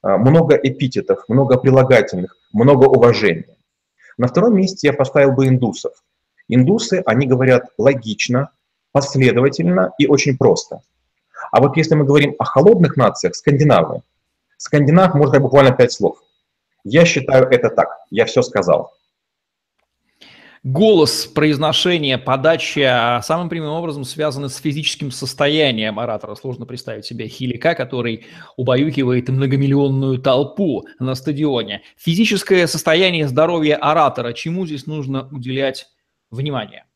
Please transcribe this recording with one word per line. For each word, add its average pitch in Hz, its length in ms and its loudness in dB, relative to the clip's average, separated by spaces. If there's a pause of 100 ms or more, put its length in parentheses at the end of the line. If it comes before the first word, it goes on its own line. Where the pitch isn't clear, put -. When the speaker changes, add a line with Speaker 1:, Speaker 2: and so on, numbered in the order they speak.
Speaker 1:
а, 98 160 0
много 151 380 4
эпитетов, 127 720 -4
много 127 300 2
прилагательных, 127 800 2 (160)
много 131 320 4
уважения. 110 680 2 (640)
На 123 100 0
втором 208 280 2
месте 185 320 0
я 139 60 2
поставил 139 380 2
бы 131 160 2
индусов. 127 460 -2 (540)
Индусы, 170 580 0
они 123 200 0
говорят 127 400 2 (120)
логично, 123 720 -2 (400)
последовательно 135 1040 0
и 143 100 2
очень 139 300 2
просто. - 440 0 (680)
А - 80 2
вот 135 160 2
если 160 200 2
мы 151 100 2
говорим 143 320 2
о 135 80 -4
холодных 170 520 4
нациях, 95 380 0
скандинавы. 135 680 0 (540)
Скандинав 156 580 2
может 143 140 4
сказать 143 140 4
буквально 135 280 6
пять 123 200 2
слов. - 280 -4 (640)
«Я 135 200 2
считаю 131 440 2
это 120 240 2
так, - 180 0 (220)
я 107 140 0
всё 120 180 -2
сказал». - 500 -2 (1700)
Speaker 2:
Голос, 160 640 2
произношение, 151 880 -2
подача 131 1080 0
самым 170 260 -6
прямым 160 240 -8
образом 160 300 -8
связаны 143 460 -8
с 131 60 -14
физическим 147 560 -6
состоянием 127 880 -2
оратора. 110 340 -8
Сложно 120 320 -12
представить 120 400 -14
себе 113 220 -12
хилика, 127 480 -4
который 120 500 -8 (320)
убаюкивает 127 720 -2
многомиллионную 135 880 0
толпу 135 680 -2 (100)
на 131 160 -6
стадионе. 127 680 -6 (140)
Физическое 185 680 0
состояние 165 600 -2
здоровья 151 480 0
оратора, 143 580 -2
чему 175 320 -8
здесь 147 220 -12
нужно 135 440 -8
уделять 131 560 -8 (440)
внимание? 123 540 -10 (100)